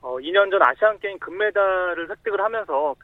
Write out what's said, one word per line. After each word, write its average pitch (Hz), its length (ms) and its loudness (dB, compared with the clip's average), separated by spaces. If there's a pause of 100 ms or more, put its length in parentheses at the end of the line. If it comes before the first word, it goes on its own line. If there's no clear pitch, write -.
어, 127 200 -8
이 147 100 -10
년 196 200 4
전 190 120 4
아시안게임 196 560 2
금메달을 185 880 -2
획득을 202 320 -4
하면서 160 640 -2